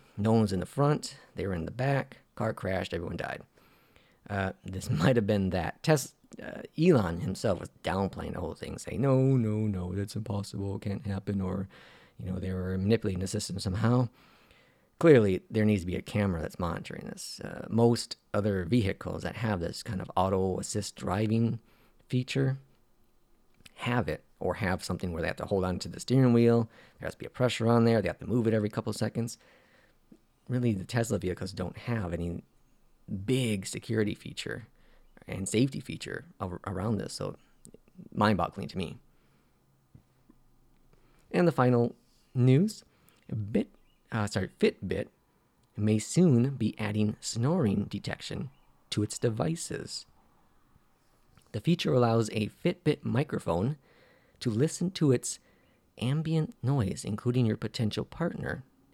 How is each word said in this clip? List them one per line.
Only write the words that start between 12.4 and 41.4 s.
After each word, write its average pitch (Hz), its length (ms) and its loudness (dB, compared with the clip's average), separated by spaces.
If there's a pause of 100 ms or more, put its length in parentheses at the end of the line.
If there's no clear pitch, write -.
were 92 260 -4
manipulating 98 440 2
the 95 60 -4
system - 320 -6
somehow. 113 500 2 (880)
Clearly, 113 440 8 (100)
there 107 140 4
needs 104 160 4
to 85 60 -6
be 90 100 -2
a - 40 -6
camera 98 400 0
that's - 160 -8
monitoring - 500 -6
this. - 360 -12
Uh, - 260 -12
most 117 460 4 (180)
other 101 300 0
vehicles 92 600 0
that - 120 -6
have 107 240 -2
this 82 240 -6
kind 104 180 -6
of - 140 -10
auto 95 420 2
assist - 380 -6
driving 113 640 0 (480)
feature 131 500 -2 (1200)
have 120 280 0
it, - 160 -4 (160)
or 90 160 -2
have 92 260 -2
something 90 300 -4
where 82 100 -4
they 80 60 -2
have - 80 -4
to - 100 -10
hold 95 200 0
on 90 140 -2
to - 100 -10
the - 100 -12
steering 127 320 4
wheel, 117 380 4 (300)
there - 80 -8
has - 80 -10
to - 40 -16
be - 60 -12
a - 40 -12
pressure 117 380 0
on 117 160 6
there, 113 180 4
they 90 60 0
have 78 120 -4
to 82 60 -12
move 110 220 2
it 110 60 4
every 104 160 0
couple 110 200 -4
of 107 60 -4
seconds. 113 420 -4 (1080)
Really, 123 260 2
the 92 120 -4
Tesla 113 320 0
vehicles 92 340 -4
don't 92 280 -8
have 107 340 -4
any 87 280 -4 (840)
big 113 400 0
security 104 480 -2
feature - 540 -10 (600)
and 98 220 -6
safety 135 300 2
feature - 460 -10 (140)
ar-, 90 260 -8
around 101 320 -2
this, - 160 -6
so - 220 -6 (800)
mind-boggling 104 560 2
to - 80 -10
me. 90 200 -6 (2250)
And 175 160 4